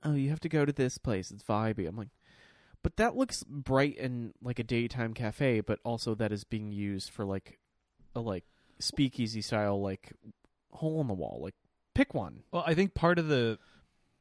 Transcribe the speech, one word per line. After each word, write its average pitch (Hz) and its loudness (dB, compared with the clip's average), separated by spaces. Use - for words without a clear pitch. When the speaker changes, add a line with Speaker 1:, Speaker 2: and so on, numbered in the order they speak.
Speaker 1:
oh, 151 0
you 139 2
have 156 -4
to 170 -4
go 156 4
to 143 2
this 131 0
place. 98 -2
It's 101 -18
vibey. 107 0
I'm 87 -6
like, 110 -8
but - 0
that 226 2
looks 254 -2
bright 139 0
and 120 -6
like 123 -4
a 120 0
daytime 117 -2
cafe, 113 2
but 104 0
also 117 -2
that 107 0
is 104 -4
being 107 -6
used 101 -4
for, - -6
like, 98 -6
a, 120 -4
like, 104 -4
speakeasy 117 0
style, 104 0
like, 98 -6
hole 156 -2
in 143 2
the 107 0
wall. 60 -6
Like, 87 -8
pick - 4
one. 92 -6
Speaker 2:
Well, 175 0
I 165 4
think 185 4
part 170 4
of 160 0
the, 120 2